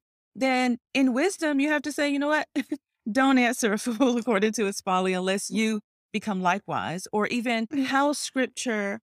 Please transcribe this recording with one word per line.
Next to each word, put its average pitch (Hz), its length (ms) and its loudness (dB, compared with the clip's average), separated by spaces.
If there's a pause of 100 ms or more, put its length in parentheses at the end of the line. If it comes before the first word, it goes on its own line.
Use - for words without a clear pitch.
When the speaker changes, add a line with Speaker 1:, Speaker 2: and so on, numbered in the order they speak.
(340)
Speaker 1:
then 254 440 0 (160)
in 262 180 4
wisdom, 294 480 0
you 285 100 2
have 294 120 0
to 294 100 -6
say, 285 160 -2
"You 285 120 0
know 285 80 -2
what? 302 260 0
<laughs> - 260 -4 (300)
Don't 269 280 4
answer 240 360 2
a 214 40 -2
<laughs> - 0 -
fool 240 380 2
according 214 360 2
to 220 140 -2
his 202 140 -6
folly 185 320 0
unless 185 380 -2
you 220 300 0 (320)
become 202 280 -4
likewise," 175 720 -2
or 208 140 0
even 226 460 -2
Speaker 2:
Mm. 262 200 -2
Speaker 1:
how 285 200 2
Scripture 220 920 -4